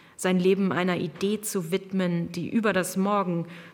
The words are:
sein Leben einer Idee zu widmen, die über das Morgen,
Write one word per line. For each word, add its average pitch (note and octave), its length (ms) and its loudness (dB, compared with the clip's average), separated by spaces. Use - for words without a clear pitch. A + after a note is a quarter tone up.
sein F#3 240 2
Leben F#3+ 320 4
einer F3+ 240 0
Idee G3 420 -2
zu F#3 320 -4
widmen, F3+ 600 -2
die E3+ 160 -4
über G#3+ 240 2
das F3+ 240 0
Morgen, F#3+ 500 0